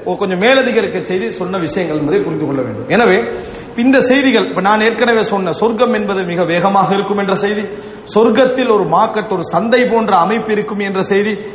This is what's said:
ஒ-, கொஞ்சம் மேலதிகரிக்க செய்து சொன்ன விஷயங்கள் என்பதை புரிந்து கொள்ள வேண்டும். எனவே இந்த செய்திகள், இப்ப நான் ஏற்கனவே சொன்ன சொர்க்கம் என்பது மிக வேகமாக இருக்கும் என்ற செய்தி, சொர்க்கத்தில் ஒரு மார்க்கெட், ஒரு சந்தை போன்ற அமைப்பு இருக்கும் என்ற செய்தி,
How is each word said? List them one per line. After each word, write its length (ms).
ஒ-, 120
கொஞ்சம் 220
மேலதிகரிக்க 600
செய்து 340
சொன்ன 260
விஷயங்கள் 400
என்பதை 240
புரிந்து 240
கொள்ள 160
வேண்டும். 260
எனவே 460
இந்த 240
செய்திகள், 480
இப்ப 120
நான் 200
ஏற்கனவே 420
சொன்ன 280
சொர்க்கம் 420
என்பது 320
மிக 200
வேகமாக 500
இருக்கும் 240
என்ற 160
செய்தி, 280
சொர்க்கத்தில் 580
ஒரு 120
மார்க்கெட், 480
ஒரு 120
சந்தை 400
போன்ற 320
அமைப்பு 360
இருக்கும் 260
என்ற 220
செய்தி, 380